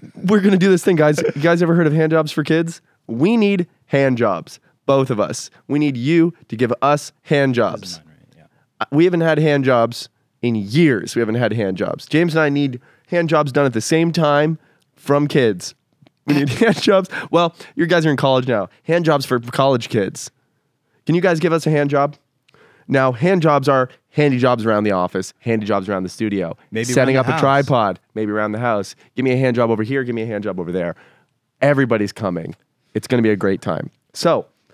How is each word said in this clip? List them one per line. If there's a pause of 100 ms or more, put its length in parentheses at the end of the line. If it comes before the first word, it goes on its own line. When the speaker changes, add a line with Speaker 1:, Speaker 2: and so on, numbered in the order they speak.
(140)
Speaker 1:
we're
gonna
do
this
thing,
guys. (160)
You
guys
ever
heard
of
hand
jobs
for
kids? (240)
We
need (200)
hand
jobs, (260)
both
of
us. (180)
We
need
you (140)
to
give (100)
us (100)
hand
Speaker 2:
This
is
Speaker 1:
jobs.
Speaker 2:
mine,
right?
Yeah. (380)
Speaker 1:
Uh,
we
haven't
had
hand
jobs (320)
in
years.
We
haven't
had
hand
jobs.
James
and
I
need (300)
hand
jobs
done
at
the
same
time (380)
from
kids. (520)
We
need
<laughs>
hand
jobs. (220)
Well, (220)
you
guys
are
in
college
now. (160)
Hand
jobs
for
college
kids. (760)
Can
you
guys
give
us
a
hand
job? (720)
Now,
hand
jobs
are (220)
handy
jobs
around
the
office,
handy
jobs
around
the
studio, (160)
Speaker 2:
Maybe
Speaker 1:
setting
Speaker 2:
around
Speaker 1:
up
Speaker 2:
the
Speaker 1:
a
Speaker 2:
house.
Speaker 1:
tripod, (140)
maybe
around
the
house. (180)
Give
me
a
hand
job
over
here,
give
me
a
hand
job
over
there. (640)
Everybody's
coming. (400)
It's
gonna
be
a
great
time. (220)
So (280)